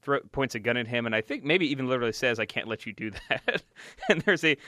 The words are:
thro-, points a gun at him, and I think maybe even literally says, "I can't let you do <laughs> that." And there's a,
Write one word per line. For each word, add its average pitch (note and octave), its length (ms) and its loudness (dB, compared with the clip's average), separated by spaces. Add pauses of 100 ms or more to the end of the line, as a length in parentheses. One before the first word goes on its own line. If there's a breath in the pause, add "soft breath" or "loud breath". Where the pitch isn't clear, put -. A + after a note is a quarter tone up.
thro-, C#3 200 0 (100)
points C3+ 240 -2
a A#2+ 40 -4
gun A#2+ 180 2
at A#2+ 100 -2
him, A#2 180 0
and A2+ 80 -2
I A2 80 2
think A#3 220 -6
maybe D#3 260 2
even C3 180 -2
literally A#2+ 260 0
says, A#2+ 260 0
"I A2 60 0
can't G#2+ 220 -6
let A2 180 -6
you A2 80 -10
do A2 180 -8
<laughs> - 180 -10
that." - 320 -2 (480 loud breath)
And E3 120 4
there's F3 220 2
a, D#3 140 6 (100)